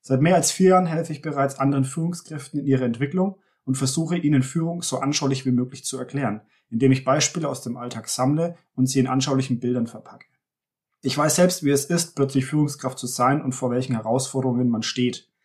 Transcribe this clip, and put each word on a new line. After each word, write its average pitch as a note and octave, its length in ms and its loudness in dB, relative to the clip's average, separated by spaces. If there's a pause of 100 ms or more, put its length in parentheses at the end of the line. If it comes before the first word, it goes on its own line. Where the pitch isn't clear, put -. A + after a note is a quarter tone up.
Seit C3 200 0
mehr F3 160 4
als D#3+ 140 2
vier F#3 200 4
Jahren F#3 160 6
helfe D#3+ 260 -4
ich C#3 80 -10
bereits C#3 380 -4
anderen C#3 260 2
Führungskräften D#3 760 -6
in - 60 -6
ihrer C3 180 2
Entwicklung C#3+ 540 -2 (260)
und C3 100 0
versuche, D#3 420 -2
ihnen D3 280 2
Führung E3+ 380 -4
so - 160 -6
anschaulich C#3 460 -2
wie C3 60 0
möglich B2 340 -2
zu G3 140 -8
erklären, B2 440 -4 (280)
indem C3 220 4
ich C3 120 0
Beispiele D3+ 440 0
aus C3 140 -8
dem A#2+ 140 -8
Alltag A#2+ 320 -10
sammle D#3 460 0 (220)
und C3 100 4
sie C3 140 2
in B2+ 80 2
anschaulichen C3 500 0
Bildern A#2+ 300 -2
verpacke. - 380 -20 (760)
Ich C3+ 160 -2
weiß D3+ 160 2
selbst, F3+ 300 2
wie C#3 60 4
es C#3 160 2
ist, E3+ 280 -2
plötzlich C3+ 320 0
Führungskraft C#3 520 -2
zu B2+ 100 -8
sein C3+ 340 0
und C3 100 -4
vor C3 200 -4
welchen B2+ 240 -2
Herausforderungen B2 720 0
man A2 140 0
steht. - 460 -4 (160)